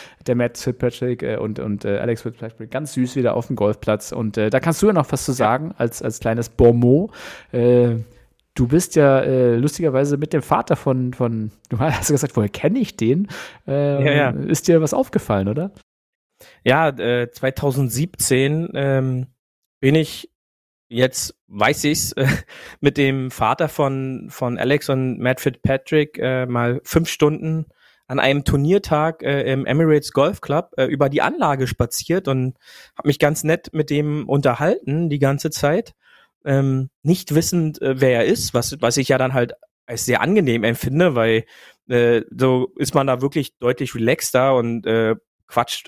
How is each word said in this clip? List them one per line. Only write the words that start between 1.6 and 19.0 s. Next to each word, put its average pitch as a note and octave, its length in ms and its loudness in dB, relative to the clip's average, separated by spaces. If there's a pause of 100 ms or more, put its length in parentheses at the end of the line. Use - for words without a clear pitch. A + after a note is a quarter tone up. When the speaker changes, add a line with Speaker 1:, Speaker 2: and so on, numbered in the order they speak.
Speaker 1:
äh, G2+ 140 -2
Alex A#2 240 -4
Fitzpatrick A2+ 500 -12
ganz C#3 220 -8
süß B2+ 240 -2
wieder A#2+ 180 2
auf A#2 120 -4
dem B2+ 100 -4
Golfplatz. G#2 540 -2
Und, A2 260 -6
äh, A2 140 0
da C3 80 2
kannst E3 240 -2
du G3+ 40 6
ja G#3+ 60 4
noch D#3 180 0
was - 140 -4
zu C#3+ 60 -2
sagen C3 460 0
als, - 260 -4
als A2+ 160 -6
kleines A#2 300 -2
Bonmot. A#2+ 640 4 (400)
Äh, A#2+ 440 4 (580)
du B2 140 0
bist D#3 280 2
ja, C#3 260 6
äh, B2+ 340 2
lustigerweise C#3+ 640 0
mit D3 160 -6
dem D#3 100 0
Vater - 320 0
von, B2+ 380 -2
von, A2+ 380 -4 (180)
du A#2 100 -4
hast C#3 320 -2
gesagt, C#3+ 240 0
woher G#2+ 140 2
kenn D#3+ 260 -2
ich B3+ 200 -4
den? D3 340 0 (360)
Ähm, C#3+ 400 0
Speaker 2:
Ja, D3 80 2
ja. C#3+ 160 2
Speaker 1:
ist - 380 -2
dir F#3 120 6
was D#3+ 140 0
aufgefallen, G#2 540 0
oder? D3+ 240 -4 (920)
Speaker 2:
Ja, D3 260 4
äh, A#2+ 420 -2
zweitausendsiebzehn, C3+ 1400 -2
ähm, C3 520 -2 (520)